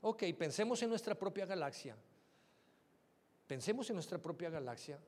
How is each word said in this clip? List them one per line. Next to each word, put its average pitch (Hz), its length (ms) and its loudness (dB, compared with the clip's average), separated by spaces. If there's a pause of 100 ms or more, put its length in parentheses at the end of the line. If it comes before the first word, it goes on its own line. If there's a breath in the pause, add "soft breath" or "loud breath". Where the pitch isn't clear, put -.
Ok, 214 220 2 (160)
pensemos 214 440 2
en 233 60 4
nuestra 220 260 2
propia 196 300 0
galaxia. 147 520 -2 (1500 soft breath)
Pensemos 214 440 0
en 214 60 2
nuestra 170 260 -2
propia 165 260 -4
galaxia 143 600 -4